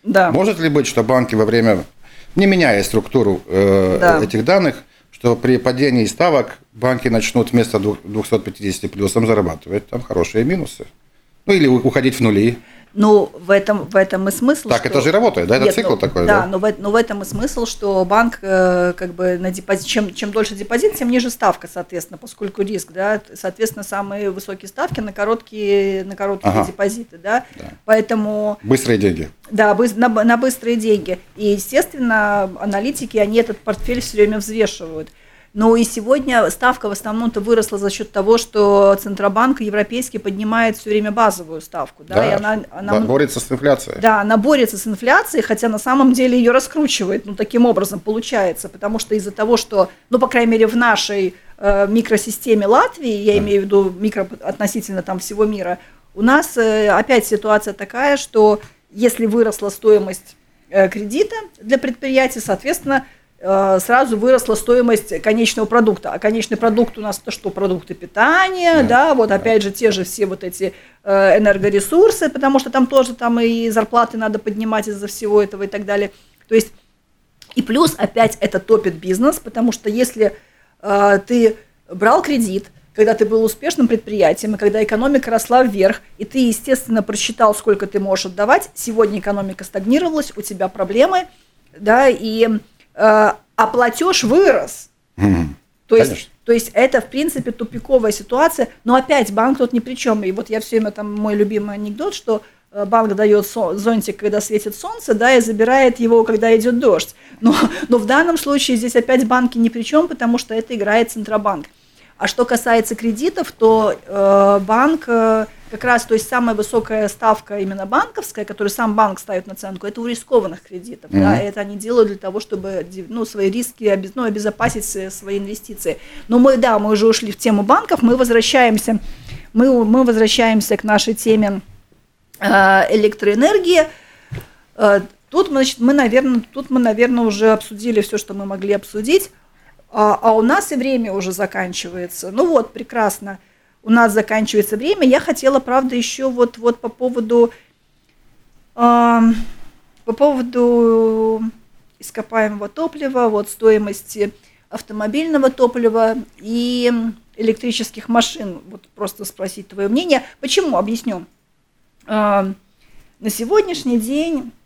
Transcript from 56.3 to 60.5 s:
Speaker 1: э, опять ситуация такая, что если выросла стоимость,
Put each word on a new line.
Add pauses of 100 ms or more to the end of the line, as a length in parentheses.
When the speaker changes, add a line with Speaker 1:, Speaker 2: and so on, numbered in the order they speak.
Speaker 1:
э,
опять
ситуация
такая,
что (320)
если
выросла
стоимость, (360)